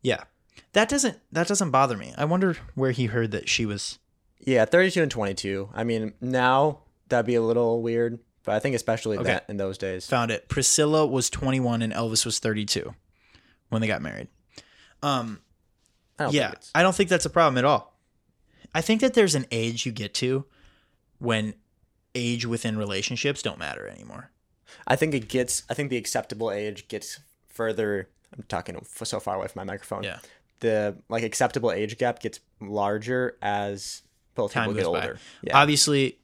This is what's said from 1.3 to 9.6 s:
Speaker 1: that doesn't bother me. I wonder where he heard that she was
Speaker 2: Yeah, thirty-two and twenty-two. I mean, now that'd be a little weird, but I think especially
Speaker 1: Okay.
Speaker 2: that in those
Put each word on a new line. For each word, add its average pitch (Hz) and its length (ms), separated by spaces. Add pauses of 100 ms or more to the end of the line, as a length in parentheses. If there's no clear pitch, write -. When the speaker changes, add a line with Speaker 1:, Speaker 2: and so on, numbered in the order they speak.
Speaker 1:
that 170 160
doesn't 196 240
bother 131 260
me. 85 220
I 139 60
wonder 180 320 (180)
where 131 160
he 120 160
heard 113 240
that 104 180
she - 160
was 101 340 (420)
Speaker 2:
Yeah, 123 240
thirty-two 180 380
and 143 80
twenty-two. 98 600
I 113 120
mean, 110 360
now 127 600 (280)
that'd 120 180
be 120 100
a 113 60
little 117 380
weird, 117 380 (260)
but 101 100
I 107 40
think 135 160
especially 113 440
Speaker 1:
Okay. 120 100
Speaker 2:
that 95 200
in 104 80
those 95 220